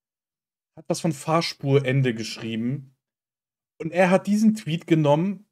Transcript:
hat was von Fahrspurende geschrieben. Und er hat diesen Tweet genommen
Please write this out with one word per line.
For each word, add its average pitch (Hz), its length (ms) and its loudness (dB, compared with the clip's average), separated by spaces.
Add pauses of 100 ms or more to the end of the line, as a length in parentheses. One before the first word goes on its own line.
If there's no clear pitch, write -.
(760)
hat 160 120 -20
was 170 120 -4
von 165 120 -2
Fahrspurende 135 1000 0
geschrieben. 113 840 -8 (840)
Und 160 120 -8
er 180 180 2
hat 185 160 2
diesen 214 280 4
Tweet 170 320 -6
genommen 156 640 2